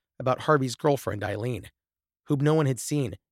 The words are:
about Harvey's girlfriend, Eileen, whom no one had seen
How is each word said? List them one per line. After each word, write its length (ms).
about 220
Harvey's 340
girlfriend, 480
Eileen, 480
whom 160
no 120
one 120
had 140
seen 360